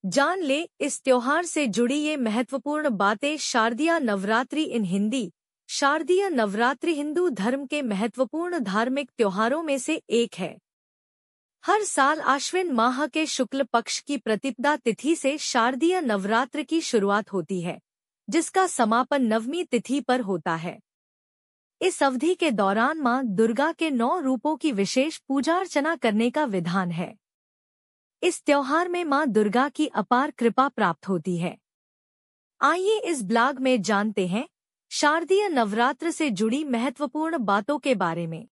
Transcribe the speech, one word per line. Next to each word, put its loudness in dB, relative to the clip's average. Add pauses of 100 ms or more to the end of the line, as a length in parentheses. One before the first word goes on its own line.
जान 2
ले 0 (120)
इस -4
त्योहार 2
से -2
जुड़ी 0
ये -2
महत्वपूर्ण -2
बातें। 0
शारदीय 0
नवरात्रि 0 (120)
in 0
हिंदी। -2 (360)
शारदीय 2
नवरात्रि 0
हिंदू -2
धर्म -2
के -4
महत्वपूर्ण -2
धार्मिक -2
त्योहारों 0
में -2
से -4
एक 0
है। -8 (1080)
हर 2
साल 2
आश्विन 0
माह 0
के -2
शुक्ल -2
पक्ष -2
की -6
प्रतिपदा -2
तिथि -2
से -2
शारदीय 0
नवरात्र 0
की -2
शुरुआत 0
होती -4
है, -8 (500)
जिसका 2
समापन 2
नवमी 0
तिथि -2
पर 0
होता -2
है। -8 (1000)
इस 0
अवधि 2
के 0
दौरान 2
मां 0
दुर्गा 2
के -2
नौ 0
रूपों 0
की -2
विशेष 0
पूजा 0
अर्चना -2
करने 0
का 0
विधान -2
है। -6 (1080)
इस 0
त्योहार 2
में -2
मां 0
दुर्गा 2
की -2
अपार 0
कृपा 2
प्राप्त -2
होती -2
है। -4 (1040)
आइए 2
इस -4
ब्लॉग 2
में 2
जानते 0
हैं -4 (440)
शारदीय 2
नवरात्र 0
से -2
जुड़ी 0
महत्वपूर्ण -2
बातों 0
के 0
बारे -2
में। -10 (120)